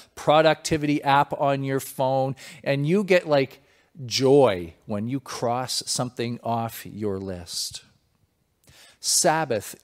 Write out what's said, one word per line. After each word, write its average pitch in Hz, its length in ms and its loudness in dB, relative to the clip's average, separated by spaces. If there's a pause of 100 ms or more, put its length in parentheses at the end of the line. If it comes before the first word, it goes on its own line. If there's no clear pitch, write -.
(140)
productivity 151 880 2
app 139 380 2
on 139 240 0
your 135 160 -2
phone 135 560 -2 (260)
and 139 240 -2
you 196 180 2
get, 180 220 4
like, 139 360 0 (420)
joy 113 720 4 (100)
when 107 240 -6
you 135 100 -6
cross 123 680 -6
something 120 560 -6
off 113 440 -4
your 101 320 -6
list. 92 680 -10 (1160)
Sabbath 151 840 0